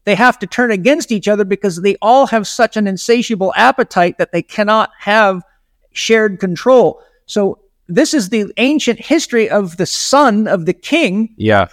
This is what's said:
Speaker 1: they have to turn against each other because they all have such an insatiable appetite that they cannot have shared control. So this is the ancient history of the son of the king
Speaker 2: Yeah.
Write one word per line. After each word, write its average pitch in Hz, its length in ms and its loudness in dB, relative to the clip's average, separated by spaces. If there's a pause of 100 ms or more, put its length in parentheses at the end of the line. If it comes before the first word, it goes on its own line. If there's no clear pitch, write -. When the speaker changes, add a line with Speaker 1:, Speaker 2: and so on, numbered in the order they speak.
Speaker 1:
they 208 100 0
have 240 240 2
to 196 80 -10
turn 240 240 -2
against 220 400 0
each 208 180 -4
other 208 160 0
because 185 380 -4
they 196 180 0
all 247 280 4
have 220 180 -2
such - 300 -2
an 208 100 0
insatiable 196 680 -2
appetite 208 640 0
that 175 140 -4
they 170 100 -2
cannot 214 480 -2 (100)
have 202 420 0 (500)
shared 214 460 0
control. 196 640 2 (240)
So 196 320 -2 (300)
this 233 260 0
is 196 160 -2
the 214 260 -2
ancient 254 440 0
history 240 500 0
of 175 260 -2
the 185 80 -4
son 226 600 0
of 170 180 -2
the 175 80 -2
king 220 640 -2
Speaker 2:
Yeah. 104 360 2